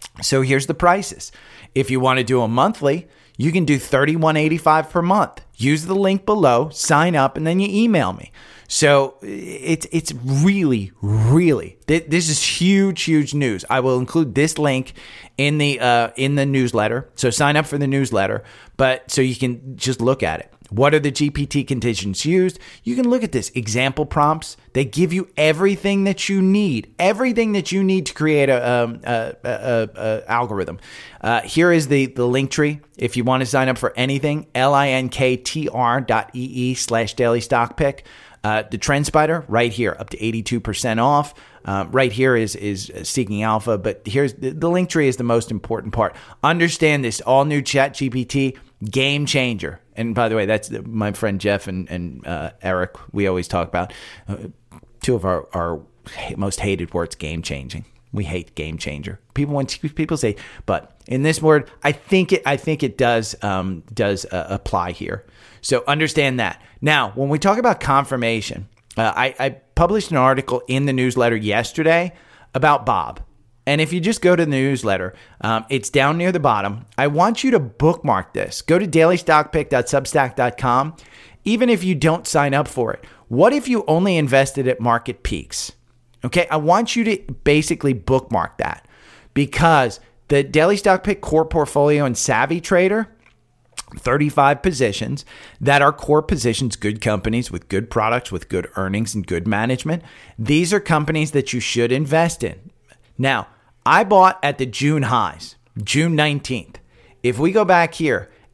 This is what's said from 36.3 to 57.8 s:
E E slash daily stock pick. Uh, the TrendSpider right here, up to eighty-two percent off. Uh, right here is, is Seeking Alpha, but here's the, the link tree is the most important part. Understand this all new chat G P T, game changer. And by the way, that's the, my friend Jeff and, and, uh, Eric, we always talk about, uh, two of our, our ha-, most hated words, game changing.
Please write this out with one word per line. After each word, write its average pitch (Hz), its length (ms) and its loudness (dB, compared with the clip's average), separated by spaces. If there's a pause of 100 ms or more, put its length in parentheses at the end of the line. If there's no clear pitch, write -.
E 123 100 -8
E 127 300 -4
slash 113 400 -2
daily 120 280 2
stock 117 360 0
pick. 139 300 -2 (360)
Uh, 107 260 0
the 113 80 -8
TrendSpider 151 720 0
right 117 240 2
here, 104 280 -2
up 107 120 -12
to - 120 -12
eighty-two 113 360 -2
percent 110 400 -4
off. 147 360 0 (280)
Uh, 98 260 -4
right 131 220 2
here 127 240 2
is, 113 200 -2
is 98 360 -8 (120)
Seeking 104 380 -4
Alpha, 110 360 0
but 98 280 -6
here's 131 280 -2
the, 131 180 -6
the 156 180 -2
link 180 200 0
tree 151 180 2
is 127 100 0
the 123 60 -4
most 117 260 0
important 107 440 -8
part. 107 220 -2 (280)
Understand 156 600 2
this 113 180 -4
all 135 240 2
new 147 180 -2
chat 135 320 0
G 135 140 -4
P 123 160 -4
T, 135 320 -2 (320)
game 139 380 0
changer. 113 520 -4 (180)
And 117 160 -4
by 117 160 0
the 110 60 -2
way, 104 100 0
that's 104 220 -2
the, - 160 -10
my 107 300 -4
friend 98 260 -4
Jeff 101 280 -2
and, 92 220 -8
and, 87 380 -10
uh, 80 240 -8 (100)
Eric, 92 360 -4 (160)
we 98 140 0
always 90 200 -2
talk 87 220 -4
about, 90 240 -4 (340)
uh, 101 80 -8 (640)
two 127 140 0
of 90 80 -4
our, 92 300 -2
our 85 280 -4 (320)
ha-, - 220 -12
most 98 240 -6
hated 95 340 -4
words, 85 220 -4
game 80 260 -8
changing. - 440 -10 (260)